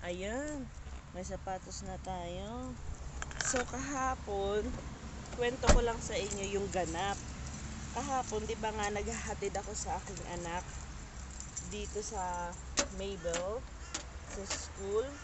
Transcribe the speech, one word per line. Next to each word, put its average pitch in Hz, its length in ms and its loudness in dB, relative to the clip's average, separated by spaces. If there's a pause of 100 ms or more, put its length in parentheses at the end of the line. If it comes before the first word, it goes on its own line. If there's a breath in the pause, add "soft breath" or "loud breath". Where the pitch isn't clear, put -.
Ayan. 240 580 -2 (480)
May 180 140 -4
sapatos 185 580 -4
na 185 160 -4
tayo. 190 720 -4 (680)
So, - 260 4
kahapon, 247 960 2 (720)
kwento 240 380 2
ko 240 100 12
lang 226 160 2
sa 226 160 -2
inyo 196 460 2
yung 202 100 0
ganap. 180 480 2 (800)
Kahapon, 240 500 2
di 226 140 2
ba 220 100 2
nga, 208 240 2
naghahatid 202 640 0
ako 202 160 -4
sa - 240 0
aking 180 240 -4 (160)
anak 175 240 -2 (1080)
dito 208 320 -2
sa 180 480 0 (480)
Mabel, 190 640 0 (680)
sa 202 160 -4
school. 202 600 0 (180)